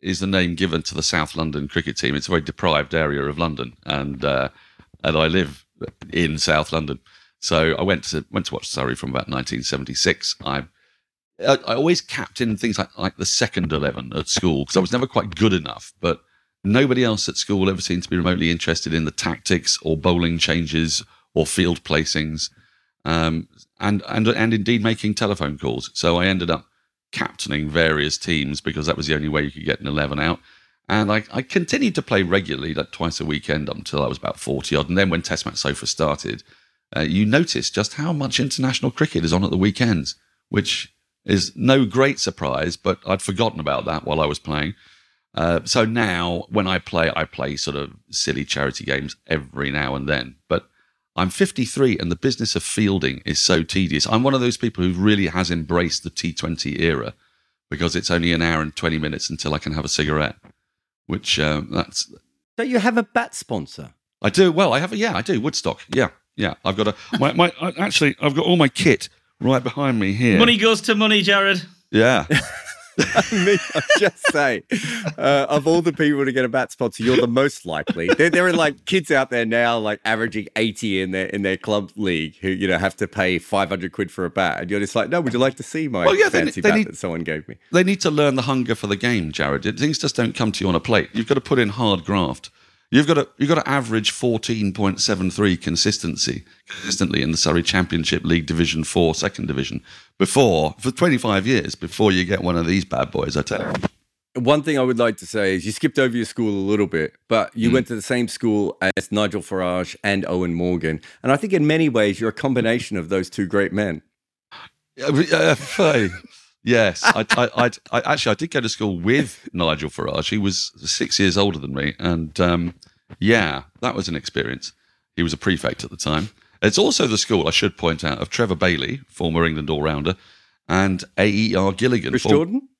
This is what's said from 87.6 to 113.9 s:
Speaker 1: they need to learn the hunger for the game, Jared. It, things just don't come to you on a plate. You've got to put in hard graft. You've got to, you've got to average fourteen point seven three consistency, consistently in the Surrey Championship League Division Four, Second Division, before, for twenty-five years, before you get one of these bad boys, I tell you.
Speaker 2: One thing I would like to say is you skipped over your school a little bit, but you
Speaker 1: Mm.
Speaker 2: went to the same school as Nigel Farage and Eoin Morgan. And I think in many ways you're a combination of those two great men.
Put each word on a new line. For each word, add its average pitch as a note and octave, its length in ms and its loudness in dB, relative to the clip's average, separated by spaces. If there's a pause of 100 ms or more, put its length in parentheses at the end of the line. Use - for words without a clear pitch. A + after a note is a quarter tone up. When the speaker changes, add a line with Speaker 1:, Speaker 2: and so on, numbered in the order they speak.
Speaker 1:
they F3+ 120 6
need F#3+ 180 0
to E3 100 0
learn D3 240 2
the C3 80 -2
hunger B2 320 0
for - 120 -8
the G2+ 100 0
game, G2+ 340 0
Jared. C#2 340 -2
It, G#2 140 -4
things D3+ 180 0
just - 200 -2
don't A#2+ 180 0
come A2+ 160 0
to - 120 -4
you G2 60 2
on F2 60 4
a D#2+ 60 4
plate. G#2+ 320 0
You've A2 140 -2
got C#3 80 4
to C3+ 60 0
put C3+ 180 2
in A2 100 4
hard G2+ 340 0
graft. F2+ 460 -2 (440)
You've C#3+ 140 6
got D#3+ 60 4
to, C#3+ 240 2
you've C#3+ 100 0
got E3 160 4
to - 60 -6
average A2+ 420 0
fourteen A2 600 -2
point G2 260 0
seven F#2 320 0
three G2 240 2
consistency, - 880 -2 (240)
consistently - 540 -2
in C#2+ 100 0
the D#2+ 60 -2
Surrey E2 260 2
Championship F2 640 0
League E2 220 2
Division D#2+ 360 0
Four, E2 320 2
Second - 320 -4
Division, C2+ 340 -4 (380)
before, E2+ 580 4
for C3 140 -4
twenty-five A2+ 560 2
years, A2+ 260 0
before G2 380 2
you F#2 140 2
get F#2 180 0
one F2 140 0
of E2 100 0
these F#2 160 2
bad C2 260 -2
boys, C#2 280 -2
I D2 60 0
tell - 180 -4
you. - 800 -6
Speaker 2:
One D3 200 4
thing D3 160 0
I C3 40 4
would B2+ 180 2
like A#2 200 4
to F#2+ 60 -16
say G2 300 0
is E2+ 100 -2
you G#2+ 60 -4
skipped C#3+ 280 -2
over B2+ 180 2
your A2+ 80 -2
school A2+ 240 -2
a G2 200 -2
little G#2 160 4
bit, D#2+ 280 -2 (160)
but A2 260 0
you A2+ 140 2
Speaker 1:
Mm. A#2 60 2
Speaker 2:
went B2+ 120 2
to A#2+ 80 -6
the G#2 60 -8
same A#2+ 260 -2
school G#2 500 0 (200)
as F#2+ 120 -6
Nigel G#2 320 0
Farage F2+ 640 -2
and G2+ 220 0
Eoin F2+ 260 0
Morgan. E2+ 480 0 (240)
And B2+ 80 4
I C#3+ 60 4
think F#3+ 160 -2
in D#3+ 120 4
many D#3 220 4
ways G#2+ 320 2
you're A2+ 100 0
a G#2 40 -8
combination A#2+ 640 0
of E2 100 -4
those F#2+ 220 -2
two G2+ 180 -4
great G2 240 0
men. F#2+ 300 -2 (1000)